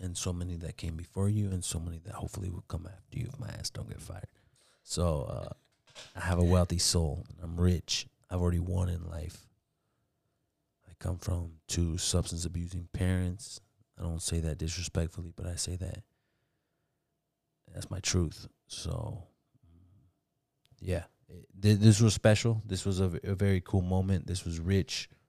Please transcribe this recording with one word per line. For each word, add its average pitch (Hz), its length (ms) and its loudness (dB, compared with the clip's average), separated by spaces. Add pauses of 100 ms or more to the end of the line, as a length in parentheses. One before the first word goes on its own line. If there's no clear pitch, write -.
and 90 160 -6
so 92 160 -2
many 87 240 -4
that 82 200 -8
came 82 180 -6
before 95 340 0
you, 104 200 2
and 92 140 -2
so - 160 -4
many 82 200 -6
that - 160 -14
hopefully - 340 -6
will 87 180 -8
come 85 200 -6
after - 320 -12
you - 120 -4
if - 80 -14
my - 100 -10
ass - 200 -8
don't - 200 -10
get - 120 -12
fired." - 260 -12 (560)
So, 80 400 0
uh, - 260 -8 (680)
I 92 60 -8
have 87 180 2
a 87 40 6
wealthy 87 360 6
soul. 80 460 2 (180)
I'm 85 160 -4
rich. 90 480 2 (220)
I've 90 120 -2
already 87 180 2
won 90 300 0
in 85 200 -4
life. 82 380 -10 (1400)
I 85 100 -20
come 87 180 -2
from 85 360 -4 (140)
two 85 300 2
substance 85 480 0
abusing 85 480 -6
parents. 92 640 0 (380)
I 90 60 -8
don't 82 180 -4
say - 180 -2
that 80 180 -2
disrespectfully, 82 800 -4
but - 100 -10
I 87 100 -6
say 87 200 -4
that - 280 -8 (1700)
that's 95 180 -10
my 92 80 -6
truth. 87 480 0 (200)
So, - 560 -6 (1600)
yeah, 90 240 -2 (260)
it, - 180 -18 (140)
th-, 104 180 6
this 107 220 10
was 110 120 8
special. 110 520 4
This 101 200 -4
was 95 140 0
a 95 100 2
v-, 82 140 -4
a 95 120 -2
very 98 260 4
cool 95 200 2
moment. 92 440 2
This 87 200 -4
was 82 140 -4
rich. 92 500 0 (200)